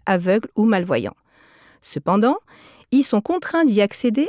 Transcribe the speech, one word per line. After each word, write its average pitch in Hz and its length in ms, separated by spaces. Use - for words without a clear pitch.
aveugles 185 500
ou 214 80
malvoyants. 175 520
Cependant, 214 560
ils 269 100
sont 214 180
contraints 330 460
d'y 208 160
accéder 240 460